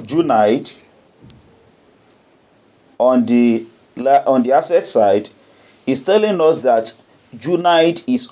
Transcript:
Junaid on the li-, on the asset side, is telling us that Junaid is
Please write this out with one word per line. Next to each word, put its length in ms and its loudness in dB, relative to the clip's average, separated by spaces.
Junaid 720 0
on 280 0
the 400 0
li-, 280 4
on 180 2
the 100 0
asset 320 0
side, 440 0
is 160 -4
telling 380 0
us 220 0
that 320 -2
Junaid 720 -2
is 240 -4